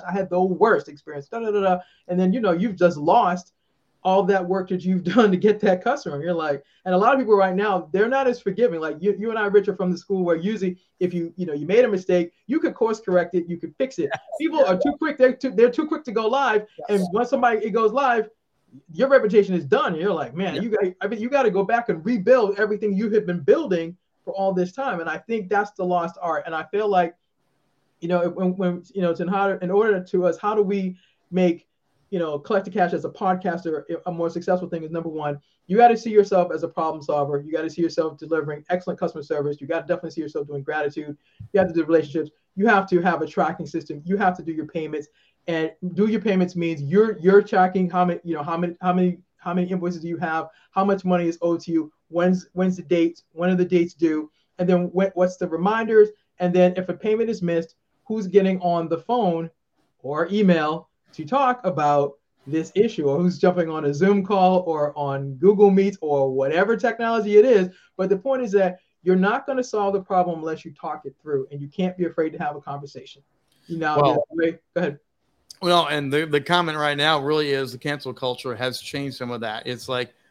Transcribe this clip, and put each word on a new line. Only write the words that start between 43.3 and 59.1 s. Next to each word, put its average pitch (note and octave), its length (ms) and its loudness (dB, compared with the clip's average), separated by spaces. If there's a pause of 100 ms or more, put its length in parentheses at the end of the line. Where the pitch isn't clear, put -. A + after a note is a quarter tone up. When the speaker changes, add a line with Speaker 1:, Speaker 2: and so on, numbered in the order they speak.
Speaker 1:
system. D3+ 380 -10
You F#3+ 120 -2
have F#3 200 2
to E3+ 60 -12
do D#3+ 80 -8
your D3+ 140 -6
payments. D3+ 420 -6 (420)
And D#3+ 220 -2 (240)
do G3 100 2
your G#3+ 160 0
payments F#3 340 0
means E3 280 -4
you're, G3+ 340 2
you're F#3+ 240 6
tracking F#3 480 2
how F3+ 160 2
many, F3 180 -2
you E3+ 120 -4
know, D3 80 -6
how E3+ 120 -4
many, E3+ 260 -4
how F3+ 120 2
many, F3+ 240 2 (200)
how F3 160 -8
many F3+ 140 0
invoices F3 340 -4
do E3 60 -10
you E3+ 100 -6
have, D#3+ 300 -4 (240)
how G3 140 0
much G3 180 0
money F3+ 240 2
is E3 140 -4
owed E3+ 200 0
to F3 100 -8
you, D#3 200 -2 (180)
when's, F3+ 440 0
when's F#3 240 0
the E3+ 60 -12
dates, E3+ 480 0
when F3 180 -2
are F#3 60 2
the F3+ 100 2
dates F3 300 0
due, D#3 360 0 (280)
and F3+ 100 0
then F3+ 220 2
when, F#3 240 0
what's F3+ 220 0
the F3 100 -6
reminders, G#3+ 600 4 (280)
and F3+ 160 0
then F3+ 240 6
if F3+ 100 -6
a F3 60 -6
payment A3 380 -2
is G3 100 -6
missed, E3+ 340 -4 (300)
who's A3 220 -4
getting F#3+ 340 4
on E3+ 260 0
the E3 120 -4
phone F3 500 -2 (540)